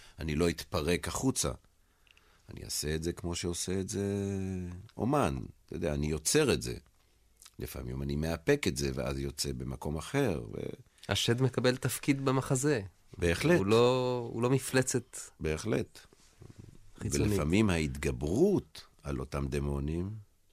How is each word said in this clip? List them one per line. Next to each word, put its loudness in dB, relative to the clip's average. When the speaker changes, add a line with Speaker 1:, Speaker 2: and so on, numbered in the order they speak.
Speaker 1:
אני -4
לא 4
אתפרק 0
החוצה. 0
אני -14
אעשה -2
את -2
זה -2
כמו -6
שעושה -2
את -6
זה -4
אומן. 2
אתה -10
יודע, -2
אני 0
יוצר 2
את 0
זה. -6
לפעמים -8
אני -2
מאפק 0
את 0
זה, 0
ואז -2
יוצא -4
במקום -6
אחר, -2
ו- -10
Speaker 2:
השד 2
מקבל 2
תפקיד 0
במחזה. 2
Speaker 1:
בהחלט. 4
Speaker 2:
הוא 2
לא, 4
הוא -2
לא 4
מפלצת 0
Speaker 1:
בהחלט. -2
Speaker 2:
חיצונית. 0
Speaker 1:
ולפעמים 4
ההתגברות 0
על -4
אותם -4
דמונים -2